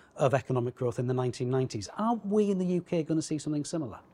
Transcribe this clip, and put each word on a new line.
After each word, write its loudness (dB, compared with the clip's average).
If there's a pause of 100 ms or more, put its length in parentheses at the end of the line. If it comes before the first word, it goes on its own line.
(160)
of 4
economic 0
growth -2
in -2
the 0
nineteen 0
nineties. -2
Are 2
we 2
in 0
the 0
U 0
K 0
gonna 0
see -2
something -2
similar? -6 (140)